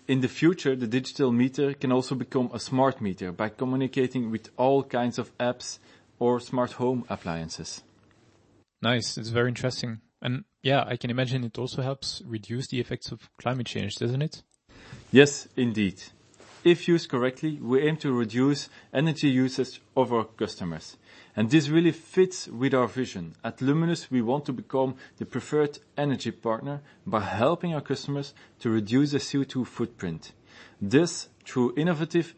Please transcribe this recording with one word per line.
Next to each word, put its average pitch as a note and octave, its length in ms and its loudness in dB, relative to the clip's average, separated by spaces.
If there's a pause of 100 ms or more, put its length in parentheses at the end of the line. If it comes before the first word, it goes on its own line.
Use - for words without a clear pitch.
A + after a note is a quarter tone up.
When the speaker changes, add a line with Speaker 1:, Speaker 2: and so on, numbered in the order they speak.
Speaker 1:
in C3 140 2
the B2+ 60 2
future, D#3 480 2
the B2 120 -2
digital C3 440 0
meter C3 420 2
can C3 180 -2
also B2+ 220 2
become B2 400 -2
a A2+ 60 -8
smart C3 420 0
meter F#2 300 -4
by G#2 180 -2
communicating B2+ 800 -2
with A2 280 -6
all C3+ 260 4
kinds B2 340 -2
of A#2 220 -8
apps - 400 -4 (400)
or A#2+ 200 4
smart B2 340 -2
home B2 360 -2
appliances. E2 720 -8 (1000)
Speaker 2:
Nice. A2+ 360 0
It's A2+ 120 -8
very A#2+ 200 2
interesting. A#2+ 520 -6 (200)
And B2+ 220 -4 (180)
yeah, C3 240 2
I A#2 120 -4
can B2 120 -4
imagine B2+ 340 -2
it A2+ 140 -8
also B2+ 240 -6
helps C3+ 440 -6
reduce A#2+ 420 -8
the B2+ 120 -4
effects - 320 -8
of - 260 -16
climate B2 300 -4
change, G2 280 -4
doesn't B2 260 -2
it? - 220 -6 (680)
Speaker 1:
Yes, C#3+ 440 8
indeed. G#2+ 480 0 (600)
If E3+ 240 6
used E3+ 220 2
correctly, C3 520 0
we C3 260 4
aim D#3 100 2
to C#3+ 140 -2
reduce B2 580 2 (240)
energy D3+ 360 2
usage B2+ 520 0 (140)
of A#2+ 180 4
our A2+ 120 2
customers. - 720 -8 (380)
And A2 140 0
this C#3+ 200 4
really E3 240 4
fits - 540 0
with B2 260 -2
our B2 140 4
vision. G2+ 560 -6
At A2+ 180 -8
Luminous, D#3+ 500 0
we B2+ 100 2
want C3+ 240 -2
to C#3 80 -4
become C3 420 -2 (220)
the A2 80 -8
preferred D3 540 -2 (180)
energy C#3 340 -2
partner C3+ 500 -6 (260)
by G#2+ 140 0
helping D3 520 0
our C#3+ 80 -4
customers C#3+ 520 -6 (260)
to A#2+ 100 -2
reduce A2+ 420 2
their C#3 100 0
C - 160 -4
O C3+ 60 2
two C3 200 -4
footprint. F#2+ 680 -6 (480)
This, C#3 480 2 (160)
through B2 320 0
innovative E3 600 0